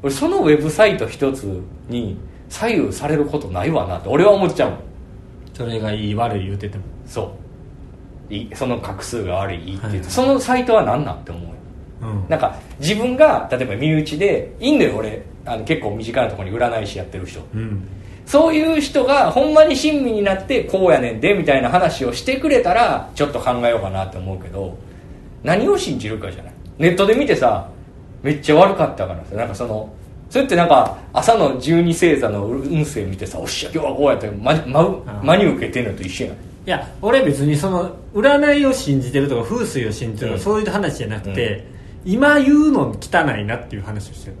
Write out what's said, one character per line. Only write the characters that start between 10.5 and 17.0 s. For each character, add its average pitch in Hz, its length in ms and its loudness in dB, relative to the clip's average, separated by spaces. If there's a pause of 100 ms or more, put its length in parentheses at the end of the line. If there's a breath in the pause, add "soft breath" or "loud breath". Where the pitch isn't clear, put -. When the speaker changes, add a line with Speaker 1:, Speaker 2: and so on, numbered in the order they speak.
Speaker 1:
イ 247 80 0
ト 233 80 4
は 214 100 6
何 135 220 0
な - 80 -8
ん - 20 -8
っ - 40 -18
て - 120 -14
思 85 80 -12
う。 - 680 -16
Speaker 2:
う - 20 -
ん。 101 200 -4
Speaker 1:
な 160 100 0
ん - 20 -4
か、 - 160 0 (240 loud breath)
自 165 160 0
分 247 200 -2
が、 277 360 4
例 123 100 -2
え 123 40 -2
ば 101 100 -6
身 151 180 0
内 151 240 0
で、 185 420 0
い 269 120 2
ん 277 80 4
の 165 60 6
よ、 104 120 -2
俺。 110 240 -6 (240)
あ 117 120 -6
の、 107 60 -8
結 - 200 -2
構 104 80 -4
身 110 120 -8
近 - 180 -2
な 113 60 0
と - 80 -8
こ 98 60 -10
ろ 92 80 -8
に 110 80 -6
占 113 260 0
い 101 40 -8
師 - 100 -10
や 90 60 -8